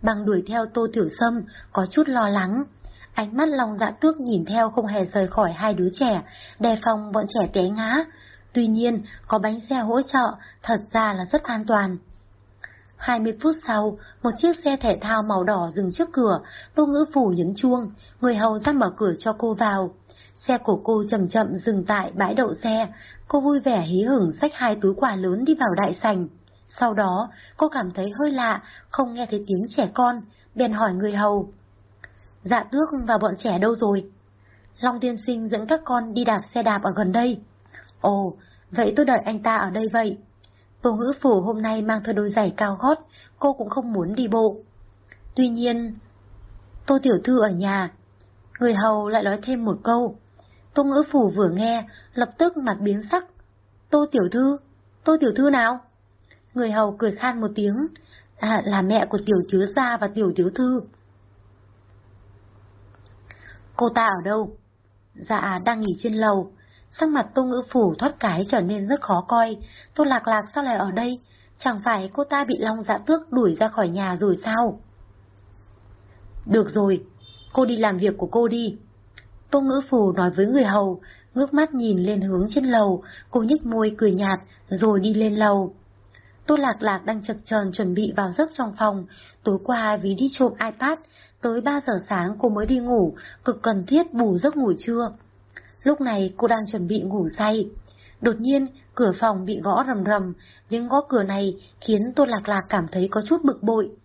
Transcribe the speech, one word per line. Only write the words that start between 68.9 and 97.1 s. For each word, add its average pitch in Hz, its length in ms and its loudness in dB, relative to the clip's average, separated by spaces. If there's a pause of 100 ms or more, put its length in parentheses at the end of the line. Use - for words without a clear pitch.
khó 262 280 0
coi. 226 280 2 (380)
Tô 302 100 4
Lạc 254 240 0
Lạc 214 160 2 (100)
sao 285 100 -2
lại 247 120 0
ở 196 140 -2
đây? 240 300 -4 (380)
Chẳng 226 260 -2
phải 196 280 0
cô 285 120 -2
ta 285 200 -2
bị 233 140 -2
Long 220 240 -2
Dạ 208 160 -2
Tước 320 340 0
đuổi 220 280 4
ra 220 80 4
khỏi 214 200 0
nhà 185 280 -2
rồi 185 280 2
sao? 220 360 -2 (1700)
"Được 214 240 2
rồi, 196 340 0 (480)
cô 262 120 4
đi 240 120 -2
làm 208 220 0
việc 202 200 0
của 185 80 -4
cô 233 220 2
đi." 220 300 -4 (720)
Tô 277 100 4
Ngữ 269 280 2
Phủ 208 240 4
nói 180 180 2
với 185 160 2
người 254 180 4
hầu, 196 360 0 (340)
ngước 277 200 0
mắt 311 200 2
nhìn 226 240 2
lên 196 220 0
hướng 190 280 0
trên 269 160 0
lầu, 208 380 2 (280)
cô 233 120 2
nhếch 262 240 2
môi 220 320 0
cười 208 140 4
nhạt, 190 280 0 (280)
rồi 202 320 2
đi 208 140 2
lên 214 200 2
lầu. 202 400 2 (720)
Tô 302 100 4
Lạc 262 260 0
Lạc 202 220 0
đang 220 180 -4
chập 214 220 -6
chờn 202 280 -2
chuẩn 180 220 -2
bị 214 220 -2
vào 190 160 -2
giấc 311 220 0
trong 226 240 -6
phòng, 196 280 0 (380)
tối 196 200 2
qua 220 320 0
vì 196 180 -2
đi 254 180 0
trộm 247 200 2
iPad, 254 460 -4 (420)
tới 233 200 -2
ba 285 260 -2
giờ 247 60 -2 (160)
sáng 190 300 -2
cô 247 100 2
mới 208 180 0
đi 254 120 2
ngủ, 233 360 2 (300)
cực - 180 -2
cần 202 240 0
thiết 330 280 2
bù 214 240 2
giấc 294 180 0
ngủ 247 220 2
trưa. 233 340 -4 (760)
Lúc 294 120 2
này 202 360 -2
cô 233 120 0
đang 220 180 2
chuẩn 202 200 -4
bị 202 160 -2
ngủ 190 260 -2 (100)